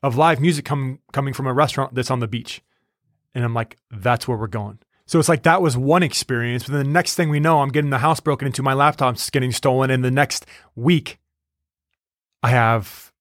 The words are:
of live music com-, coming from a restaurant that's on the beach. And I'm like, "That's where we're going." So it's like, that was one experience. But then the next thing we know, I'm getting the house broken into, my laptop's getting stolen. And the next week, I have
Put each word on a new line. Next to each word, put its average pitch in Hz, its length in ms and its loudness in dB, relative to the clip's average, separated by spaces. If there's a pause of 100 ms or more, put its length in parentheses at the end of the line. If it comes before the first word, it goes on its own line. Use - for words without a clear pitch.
of 127 140 0
live 156 240 4
music 151 240 2
com-, 135 360 -4 (120)
coming 139 220 -2
from 135 120 -4
a 127 60 -2
restaurant 135 420 0
that's 123 160 -4
on 127 100 -2
the 117 80 -4
beach. 110 340 -10 (720)
And 120 100 -2
I'm 117 100 -2
like, 117 220 -4 (140)
"That's 117 360 -2
where 120 120 -2
we're 110 100 -6
going." 104 300 -8 (280)
So 170 140 2
it's - 80 2
like, 156 160 2
that 170 180 4
was 143 140 0
one 139 260 2
experience. 120 640 -4
But 131 80 -10
then 143 140 -2
the 139 60 -2
next 175 220 0
thing 165 160 0
we 147 80 0
know, 156 220 2
I'm 139 100 -2
getting 147 200 0
the 135 80 -2
house 156 200 2
broken 139 280 -2
into, 135 160 -4
my 135 120 0
laptop's 139 560 0
getting 127 220 -2
stolen. 131 380 0
And 127 140 2
the 127 60 2
next 135 360 0 (280)
week, 147 440 0 (1200)
I 120 60 2
have 117 720 2